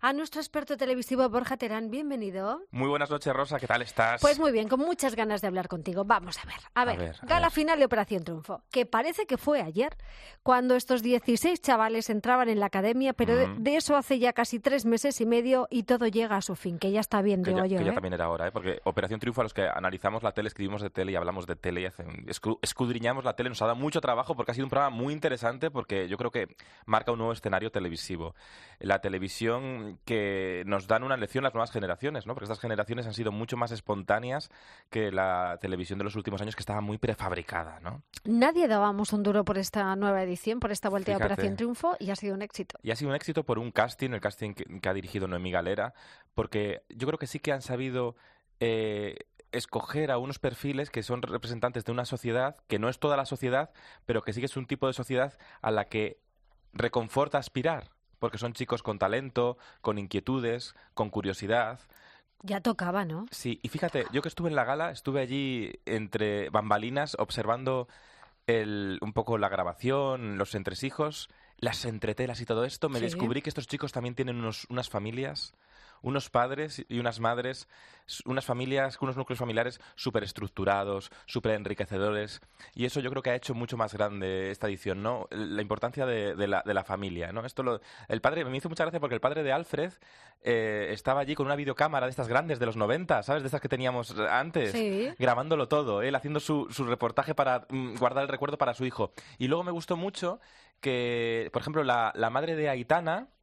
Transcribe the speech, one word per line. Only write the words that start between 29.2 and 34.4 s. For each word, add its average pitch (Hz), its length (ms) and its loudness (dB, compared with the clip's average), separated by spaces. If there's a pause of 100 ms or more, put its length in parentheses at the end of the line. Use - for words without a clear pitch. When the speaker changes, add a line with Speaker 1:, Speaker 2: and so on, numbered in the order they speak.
Speaker 2:
que 95 600 -2
nos 98 220 -2
dan 113 160 2
una 135 120 0
lección 127 300 -2
las 131 80 2
nuevas 113 180 -2
generaciones, 104 560 -4
¿no? 120 60 -6
Porque 131 100 -8
estas 107 160 -6
generaciones 113 480 -2
han 107 60 -8
sido 110 180 -2
mucho 113 240 -4
más 120 160 0
espontáneas 113 800 0 (400)